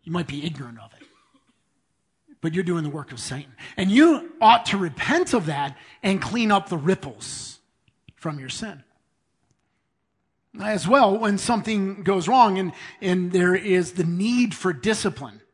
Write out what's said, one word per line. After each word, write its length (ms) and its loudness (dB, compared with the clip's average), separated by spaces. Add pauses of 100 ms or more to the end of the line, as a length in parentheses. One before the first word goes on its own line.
You 100 -10
might 140 -2
be 180 -8
ignorant 340 -10
of 220 -20
it, 60 -20 (1400)
but 100 -4
you're 120 -2
doing 200 -2
the 60 -6
work 200 -12
of 100 -16
Satan. 320 -12 (260)
And 120 0
you 420 4 (100)
ought 240 6
to 100 -2
repent 560 -2
of 140 0
that 320 -6 (240)
and 180 0
clean 320 0
up 160 2
the 80 -4
ripples 840 -6 (560)
from 220 -8
your 120 -14
sin. 340 -10 (1800)
As 260 -2
well, 300 6
when 220 0
something 640 -2
goes 240 0
wrong 320 6
and, 140 -4 (280)
and 300 0
there 240 4
is 380 0
the 120 -2
need 480 0
for 200 -2
discipline 680 -4 (140)